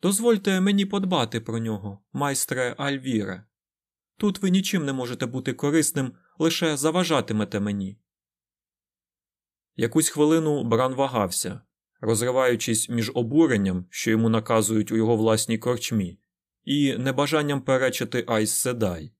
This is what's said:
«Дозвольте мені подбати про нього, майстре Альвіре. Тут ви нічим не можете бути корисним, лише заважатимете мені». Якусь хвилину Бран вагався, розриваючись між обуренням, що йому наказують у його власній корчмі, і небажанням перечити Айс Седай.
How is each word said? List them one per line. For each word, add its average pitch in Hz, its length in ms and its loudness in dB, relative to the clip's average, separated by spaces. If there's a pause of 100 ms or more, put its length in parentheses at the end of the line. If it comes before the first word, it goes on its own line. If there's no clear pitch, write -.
«Дозвольте 202 580 2
мені 202 260 2
подбати 180 540 -2
про 113 180 -6
нього, 104 420 -6 (120)
майстре 131 680 -2
Альвіре. 127 680 -4 (720)
Тут 202 260 -2
ви 190 80 2
нічим 185 340 2
не 139 80 -2
можете 127 340 -4
бути 127 260 -4
корисним, 143 600 0 (260)
лише 160 380 0
заважатимете 135 840 0
мені». 101 380 -4 (1800)
Якусь 127 320 0
хвилину 151 560 2
Бран 120 300 2
вагався, 110 680 -2 (400)
розриваючись 120 880 0
між 117 260 -2
обуренням, 117 760 2
що - 200 -4
йому 113 180 4
наказують 110 640 2
у 110 40 0
його 113 200 2
власній 110 420 2
корчмі, 113 600 -2 (460)
і 139 320 0
небажанням 139 640 0
перечити 127 680 0
Айс 107 240 2
Седай. 98 680 -2